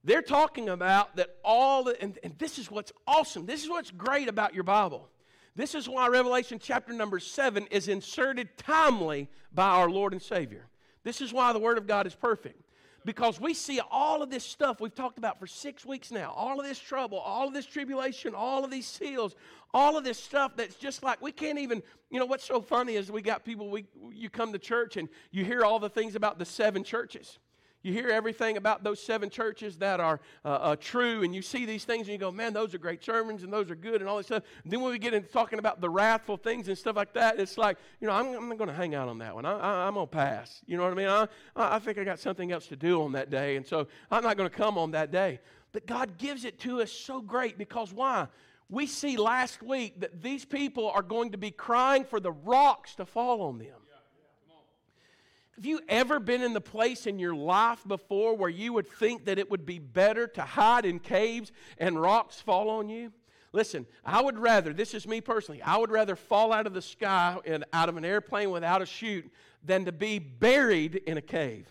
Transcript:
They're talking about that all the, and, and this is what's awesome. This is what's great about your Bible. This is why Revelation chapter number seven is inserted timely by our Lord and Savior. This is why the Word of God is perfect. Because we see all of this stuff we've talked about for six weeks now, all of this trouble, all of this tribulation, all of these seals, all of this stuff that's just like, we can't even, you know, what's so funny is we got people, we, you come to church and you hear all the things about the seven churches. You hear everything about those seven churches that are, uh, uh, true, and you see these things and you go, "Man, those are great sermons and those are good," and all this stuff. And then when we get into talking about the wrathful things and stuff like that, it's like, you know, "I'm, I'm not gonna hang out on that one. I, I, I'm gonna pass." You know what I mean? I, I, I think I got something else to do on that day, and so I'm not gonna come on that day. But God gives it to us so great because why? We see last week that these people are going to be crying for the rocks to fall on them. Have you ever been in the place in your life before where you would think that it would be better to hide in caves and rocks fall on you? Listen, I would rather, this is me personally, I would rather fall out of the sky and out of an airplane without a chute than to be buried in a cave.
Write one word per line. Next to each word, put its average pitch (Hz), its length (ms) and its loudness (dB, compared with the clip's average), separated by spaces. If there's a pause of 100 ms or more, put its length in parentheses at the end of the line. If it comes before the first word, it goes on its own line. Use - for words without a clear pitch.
They're 233 180 4
talking 285 480 2
about 190 460 2
that 180 280 -2
all 254 400 6
the, 247 180 -2
and, 196 220 -6
and 160 140 -12
this 302 220 -6
is 214 100 -12
what's 208 240 -10 (120)
awesome. 262 400 2
This 294 180 -6
is 311 60 -8
what's 339 220 -6
great 247 380 0
about 208 240 0
your 180 100 -4
Bible. 190 460 2 (460)
This 269 180 -4
is 247 160 -6
why 254 180 2
Revelation 247 540 2
chapter 240 320 -2
number 208 260 -2
seven 214 520 0
is 190 160 0
inserted 247 720 -2
timely 208 720 2 (220)
by 180 160 4
our 180 220 6
Lord 190 240 0
and 185 80 -8
Savior. 135 460 -4 (360)
This 233 160 -6
is 240 140 -6
why 247 180 4
the 226 80 2
Word 226 180 4
of 208 100 -2
God 202 180 2
is 180 100 -10
perfect. - 460 -2 (420)
Because 214 360 0
we 311 140 -2
see 269 260 -4 (100)
all 302 320 2
of 285 80 -6
this 254 140 -6
stuff 262 380 -2
we've 220 120 -6
talked 254 240 -8
about 220 220 -4
for 185 80 -14
six - 380 -14
weeks 269 260 -10
now, 190 240 -6
all 262 240 -4
of 277 60 -8
this 277 120 -8
trouble, 247 400 -6
all 220 300 -2
of 277 60 -8
this 277 120 -6
tribulation, 262 720 -6
all 262 300 -2
of 269 40 -12
these 262 160 -8
seals, 254 480 -6 (400)
all 294 240 6
of 294 60 -2
this 247 160 -4
stuff - 380 0
that's 214 180 -6
just - 280 -10
like, 254 180 -2
we 285 100 -6
can't 302 260 -4
even, 240 240 -4 (280)
you 247 100 -4
know, 254 60 2
what's 262 180 -4
so 247 180 -2
funny 240 340 0
is 196 140 -2
we 214 120 -6
got 208 240 -2
people, 214 240 -10
we, 202 160 -6 (260)
you 214 180 -12
come 226 220 -4
to 196 80 -8
church 233 380 -2
and 165 100 -6 (240)
you 185 140 -2
hear 240 180 2
all 220 160 4
the 208 100 -4
things 214 260 -4
about 208 220 0
the 170 80 -6
seven 208 380 0
churches. - 560 -8 (440)
You 185 100 -2
hear 240 160 0
everything 220 480 0
about 202 260 0
those 208 180 -2
seven 214 280 -2
churches 214 480 -6
that 190 240 0
are, 160 180 2 (240)
uh, - 40 -4
uh, 147 280 2
true, 233 460 0
and 180 120 0
you 190 80 -6
see 247 220 -6
these 220 220 -6
things 226 220 -4
and 202 40 -8
you 208 60 -6
go, 190 140 -4
"Man, 226 200 -4
those 208 220 -4
are 180 60 -8
great 170 240 -6
sermons 226 400 -2
and 185 100 -8
those 208 160 -2
are 170 60 -8
good," 208 260 -2
and 196 80 -4
all 208 80 -2
this 202 80 -6
stuff. 220 180 -4 (200)
And 165 100 -6
then 240 80 -2
when 254 100 0
we 240 60 -4
get 233 160 -2
into 208 160 0
talking 226 300 0
about 214 200 -2
the 175 100 0
wrathful 214 480 2
things 226 300 -4
and 190 100 -2
stuff 220 200 -4
like 202 160 -2
that, 226 260 4
it's 196 180 -4
like, 214 200 2 (240)
you 220 60 -2
know, 208 60 2
"I'm, 247 220 0
I'm 233 140 -8
not 226 80 -6
gonna 202 160 -2
hang 160 220 -4
out 131 120 -2
on 117 120 -8
that 110 160 -10
one. 113 100 -8
I, 190 120 -2
I, 185 300 0
I'm 202 60 -2
gonna 190 140 -2
pass." 139 580 -4
You 175 100 -6
know 175 80 0
what 185 80 2
I 180 40 -4
mean? 196 120 0
I, 208 200 4 (280)
I, 220 200 2
I 220 40 0
think 214 200 -4
I 196 40 -4
got 185 160 -4
something 180 320 -4
else 170 160 -4
to 151 80 -12
do 160 280 4
on 139 100 -2
that 135 160 -2
day, 139 260 0
and 135 100 -4
so 151 220 -2 (240)
I'm 226 120 2
not 220 140 2
gonna 190 120 0
come 208 280 0
on 165 140 0
that 156 200 -2
day. 175 280 0 (320)
But - 140 -8
God 233 320 -4
gives 254 280 -6
it 240 160 -10
to 247 200 -2
us 220 100 -2
so 262 300 -10
great 220 380 -4
because 202 340 -8
why? 226 340 0 (420)
We 269 180 -2
see 277 300 -4
last 233 440 2
week 233 400 -4
that 175 200 -8
these 262 220 -6
people 254 460 -2
are 196 140 2
going 220 280 -2
to 202 60 -8
be 208 140 -6
crying 254 520 4
for 233 160 -4
the 185 120 -2
rocks 233 640 4
to 190 100 -8
fall 233 380 0
on 131 160 -4
them. 110 100 -16 (1900)
Have 202 100 -16
you 302 140 -2 (100)
ever 254 300 2
been 247 240 0
in 240 100 0
the 214 80 -2
place 233 460 -2
in 202 100 -4
your 175 160 -2
life 190 540 2
before 202 500 0
where 190 100 0
you 196 260 -4
would 214 140 0
think 240 380 -2
that 196 140 0
it 196 100 -4
would 185 160 -4
be 175 140 -8
better 196 480 2
to 196 160 -8
hide 220 420 6
in 175 140 0
caves 220 520 0 (280)
and 170 200 2
rocks 202 400 4
fall 208 300 2
on 220 200 -2
you? 226 220 -10 (420)
Listen, 185 340 0 (180)
I 196 160 4
would 269 160 0
rather, 214 340 4
this 190 220 -4
is 208 140 -10
me 220 120 -2
personally, 214 440 -4
I 175 140 2
would 226 120 2
rather 214 260 2
fall 220 380 2
out 214 140 0
of 190 80 -8
the 185 80 -4
sky 185 600 0
and 156 300 -4
out 165 160 4
of 170 80 -6
an 160 80 -6
airplane 202 460 0
without 175 320 0
a - 20 -2
chute 185 460 -8 (320)
than 185 220 2
to 180 60 -2
be 208 280 -2
buried 170 800 4 (100)
in 160 100 -4
a 151 60 -6
cave. 131 480 -4